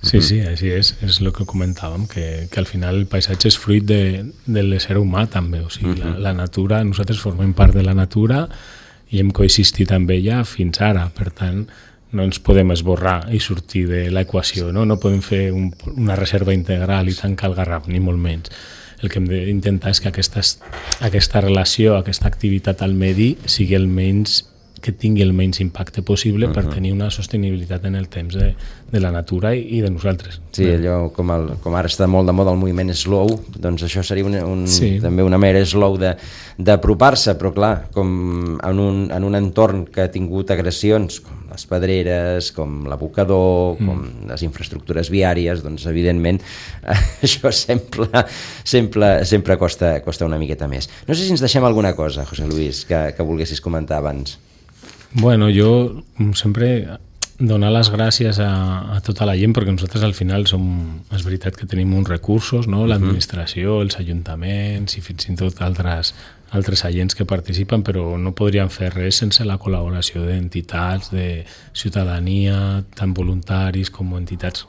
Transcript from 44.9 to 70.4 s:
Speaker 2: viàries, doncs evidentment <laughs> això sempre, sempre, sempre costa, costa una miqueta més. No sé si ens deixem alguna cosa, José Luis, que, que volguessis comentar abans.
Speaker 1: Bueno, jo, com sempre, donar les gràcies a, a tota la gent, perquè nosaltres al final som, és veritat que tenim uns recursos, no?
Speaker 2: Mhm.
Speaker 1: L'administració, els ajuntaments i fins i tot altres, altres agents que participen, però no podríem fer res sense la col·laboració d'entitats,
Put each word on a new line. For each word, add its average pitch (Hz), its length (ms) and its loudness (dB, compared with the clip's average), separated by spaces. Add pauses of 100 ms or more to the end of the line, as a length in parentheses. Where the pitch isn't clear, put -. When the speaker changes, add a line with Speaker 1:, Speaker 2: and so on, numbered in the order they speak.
Speaker 2:
viàries, 87 540 0
doncs 76 220 -8
evidentment 87 560 2 (420)
<laughs> - 380 0
això 131 320 0
sempre, - 560 -2 (560)
sempre, 104 600 4
sempre 95 320 2
costa, 87 440 0
costa 82 240 -6
una 80 120 -2
miqueta 76 300 -4
més. 65 220 -6 (180)
No 147 80 0
sé 175 80 -4
si 190 80 0
ens 160 80 2
deixem 131 240 2
alguna 107 320 4
cosa, 71 300 -4
José 76 220 -8
Luis, 76 380 -2
que, 78 300 -2
que 85 80 -4
volguessis 80 380 -4
comentar 78 380 -4
abans. 71 400 -6 (760)
Speaker 1:
Bueno, 113 380 6
jo, 113 480 4 (160)
com 104 160 0
sempre, 107 640 0 (400)
donar 107 340 4
les 113 200 4
gràcies 110 480 0
a, 95 560 -2
a 101 60 -2
tota 104 260 -2
la 98 100 2
gent, 110 160 4
perquè 107 180 2
nosaltres 90 300 -2
al 104 140 0
final 98 320 0
som, 87 560 -2 (100)
és 95 100 -2
veritat 92 320 -4
que - 120 -10
tenim 95 260 0
uns 98 160 2
recursos, 107 580 0
no? 101 140 0
Speaker 2:
Mhm. 113 80 2
Speaker 1:
L'administració, 95 920 0
els 98 160 -4
ajuntaments 95 960 -4
i 98 40 -10
fins - 280 -10
i 90 60 -2
tot 92 260 -4
altres, 87 540 -2 (340)
altres 95 360 0
agents 90 280 0
que 101 120 -2
participen, 95 580 -2
però 87 340 -2
no 90 160 -2
podríem 98 360 2
fer 92 240 -4
res 92 220 -2
sense 110 300 0
la 98 140 -2
col·laboració 87 640 -4
d'entitats, 90 840 -4